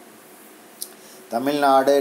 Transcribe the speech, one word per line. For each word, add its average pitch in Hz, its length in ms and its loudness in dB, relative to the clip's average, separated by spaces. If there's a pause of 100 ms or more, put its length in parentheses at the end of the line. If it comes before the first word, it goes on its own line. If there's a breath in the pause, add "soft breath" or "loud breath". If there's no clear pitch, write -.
(1300 loud breath)
தமிழ்நாடு 135 680 0